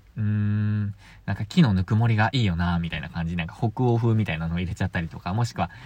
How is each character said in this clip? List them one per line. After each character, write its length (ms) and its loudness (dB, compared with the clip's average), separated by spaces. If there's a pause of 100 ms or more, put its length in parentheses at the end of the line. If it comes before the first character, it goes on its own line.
(180)
う 20 -2
ー 40 -2
ん、 680 0 (320)
な 80 -2
ん 40 -2
か 80 -4
木 160 4
の 120 6
ぬ 120 2
く 100 0
も 120 4
り 100 2
が 160 4
い 80 2
い 40 4
よ 120 2
な、 220 2
み 100 -2
た 80 -6
い 40 -6
な 80 -10
感 180 -4
じ。 100 -4
な 80 -2
ん 20 -6
か 100 -14
北 260 -2
欧 140 4
風 180 2
み 100 2
た 80 -2
い 60 -4
な 100 -4
の 60 -2
を 40 -2
入 60 -2
れ 100 -6
ち 60 -6
ゃ 60 0
っ 20 -8
た 100 -4
り 80 -2
と 100 -14
か、 160 -6
も 120 0
し 80 -6
く 80 -4
は 80 -2 (160)